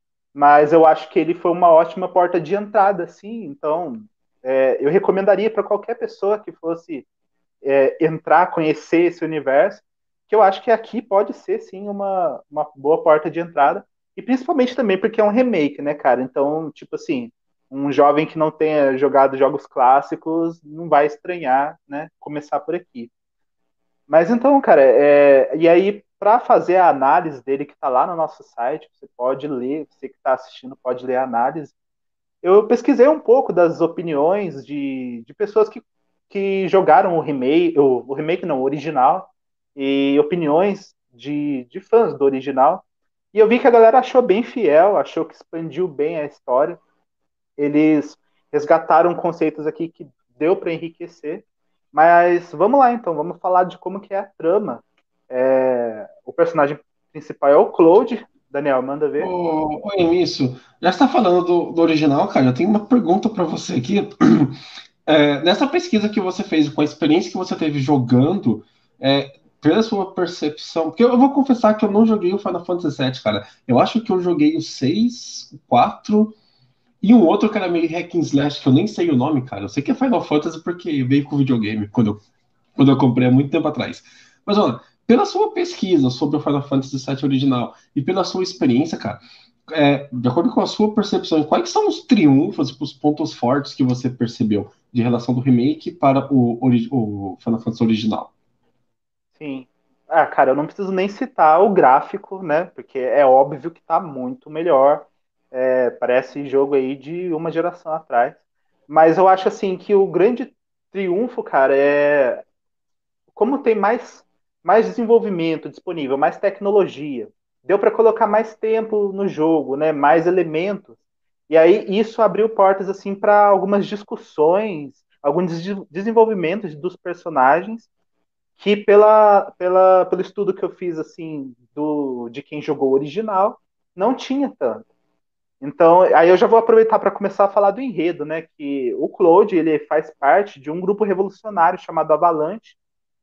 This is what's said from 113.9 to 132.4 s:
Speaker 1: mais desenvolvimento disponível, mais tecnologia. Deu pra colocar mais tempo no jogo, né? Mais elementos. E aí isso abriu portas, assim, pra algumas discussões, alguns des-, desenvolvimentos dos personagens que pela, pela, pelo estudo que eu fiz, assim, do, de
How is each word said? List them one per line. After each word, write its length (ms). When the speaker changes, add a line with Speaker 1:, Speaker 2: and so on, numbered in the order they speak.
Speaker 1:
mais 240
desenvolvimento 800
disponível, 480
mais 220
tecnologia. 920
Deu 160
pra 120
colocar 360
mais 300
tempo 560
no 160
jogo, 480
né? 160
Mais 340
elementos. 720
E 80
aí 260
isso 240
abriu 260
portas, 400
assim, 260
pra 320
algumas 400
discussões, 1160
alguns 400
des-, 280
desenvolvimentos 840
dos 220
personagens 920
que 200
pela, 760
pela, 540
pelo 160
estudo 320
que 100
eu 60
fiz, 280
assim, 560
do, 560
de 120